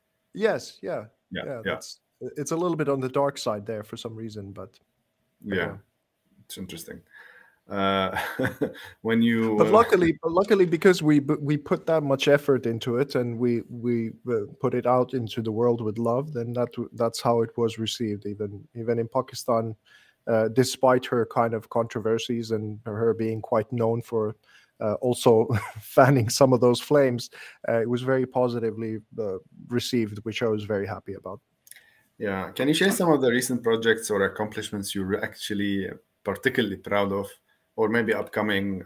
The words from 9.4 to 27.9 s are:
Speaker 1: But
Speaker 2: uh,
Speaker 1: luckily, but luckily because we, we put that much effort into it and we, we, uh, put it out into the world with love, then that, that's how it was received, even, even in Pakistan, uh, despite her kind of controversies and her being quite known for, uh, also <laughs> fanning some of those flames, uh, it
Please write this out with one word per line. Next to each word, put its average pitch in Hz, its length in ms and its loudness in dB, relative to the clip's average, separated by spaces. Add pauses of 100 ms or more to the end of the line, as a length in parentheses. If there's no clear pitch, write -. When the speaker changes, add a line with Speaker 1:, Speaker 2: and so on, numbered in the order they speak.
Speaker 1:
But - 80 6
Speaker 2:
uh, - 40 0
Speaker 1:
luckily, 180 520 6
but 165 100 -2
luckily 196 320 4
because 170 380 4
we, 151 180 6
we 147 380 0
put 165 260 -4
that 160 180 2
much 135 240 0
effort 143 380 4
into 117 320 -2
it 135 200 0
and 120 220 -2
we, 120 300 2
we, 117 440 -2 (140)
uh, 113 200 -2 (120)
put 123 140 0
it 123 140 -2
out 127 260 2
into 117 300 -4
the 110 100 -2
world 117 300 2
with 107 160 -4
love, 123 340 -2
then 117 220 -6
that, 120 140 0 (260)
that's 117 260 -2
how 117 220 2
it 113 160 -4
was 113 200 -2
received, 107 460 -4
even, 104 500 -8
even 117 240 -4
in 113 100 -4
Pakistan, 117 680 -2 (500)
uh, 113 220 2
despite 127 560 4
her 117 220 0
kind 117 260 0
of 107 160 -6
controversies 113 800 -2
and 107 360 -4
her 113 260 0
being 110 300 -2
quite 110 280 0
known 117 300 0
for, 110 340 -2 (460)
uh, 107 220 0
also 117 440 4 (180)
<laughs> - 180 -14
fanning 127 480 4
some 131 240 6
of 117 80 2
those 120 180 4
flames, 135 480 2 (400)
uh, 117 140 0
it 113 80 -2